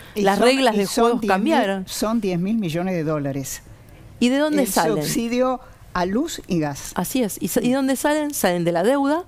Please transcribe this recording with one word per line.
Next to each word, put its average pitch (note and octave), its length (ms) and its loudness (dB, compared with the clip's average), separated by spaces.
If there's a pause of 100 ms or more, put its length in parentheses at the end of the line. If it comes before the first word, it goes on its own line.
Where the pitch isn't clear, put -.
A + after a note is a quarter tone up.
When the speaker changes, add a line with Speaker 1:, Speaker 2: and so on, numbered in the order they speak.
(160)
Speaker 1:
Y G#3+ 60 -2
Speaker 2:
las G3 160 4
Speaker 1:
son, A#3 100 6
Speaker 2:
reglas C4 280 4
Speaker 1:
y - 40 0
Speaker 2:
de G3 80 2
Speaker 1:
son - 160 0
Speaker 2:
juegos A#3+ 180 2
Speaker 1:
diez G#3 80 0 (100)
mil, C#4+ 140 2
Speaker 2:
cambiaron. G3 340 0
Speaker 1:
son A3+ 340 -2
diez F3+ 180 0
mil G3+ 180 -2
millones F3+ 380 -2
de D#3+ 80 -2
dólares. C#3+ 580 -4 (600)
Speaker 2:
¿Y A#3+ 80 4
de C4 80 2
dónde D4+ 260 2
Speaker 1:
El A3 60 -2
Speaker 2:
salen? D#3+ 340 0
Speaker 1:
subsidio B3 560 -2 (340)
a F3+ 120 0
luz A#3 420 -4
y F3 120 0
gas. C#3+ 360 -6
Speaker 2:
Así A3 280 -2
es. G3 180 -4
¿Y G3 80 -4
sa-, A#3 120 -2
y A#3+ 120 0
dónde C4+ 240 0
salen? D4 360 -2
Salen F3 300 0
de E3+ 80 2
la E3+ 120 0
deuda C#4 440 0